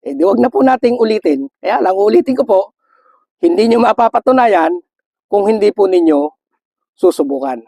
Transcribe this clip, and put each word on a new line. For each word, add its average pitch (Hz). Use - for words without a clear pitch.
eh, 139
di 135
wag 208
na 254
po 330
nating 254
ulitin. 214
Kaya -
lang, 185
ulitin 220
ko 254
po, 196
hindi 175
nyo 233
mapapatunayan 233
kung 202
hindi 208
po 202
ninyo 165
susubukan. 135